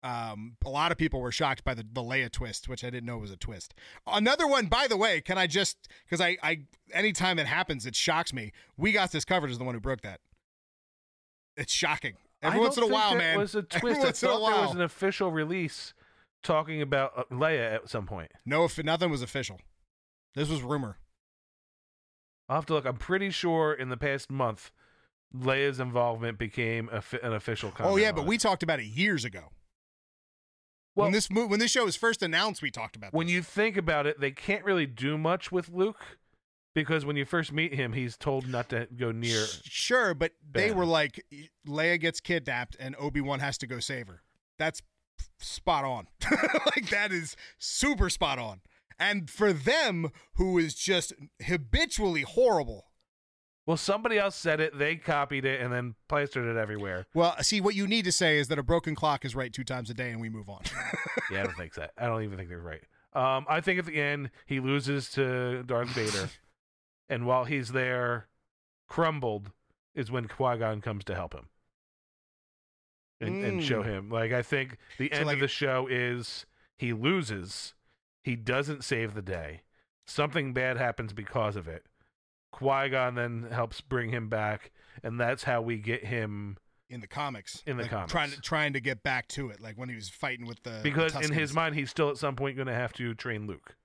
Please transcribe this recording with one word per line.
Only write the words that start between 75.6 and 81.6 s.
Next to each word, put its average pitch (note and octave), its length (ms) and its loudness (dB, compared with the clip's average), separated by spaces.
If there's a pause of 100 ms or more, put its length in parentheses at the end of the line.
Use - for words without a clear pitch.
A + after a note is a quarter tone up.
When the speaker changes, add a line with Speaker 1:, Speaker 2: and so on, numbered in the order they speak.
Speaker 2:
is B2 560 -2 (300)
he A#2+ 160 -2
loses, A2 840 -2 (480)
he A#2+ 140 -2
doesn't C3 480 -2
save A2+ 300 -2
the G#2+ 80 -6
day, E2 400 -8 (440)
something D3 460 -2
bad B2+ 240 0
happens A#2 360 -2
because G#2+ 440 -2
of E2+ 120 -8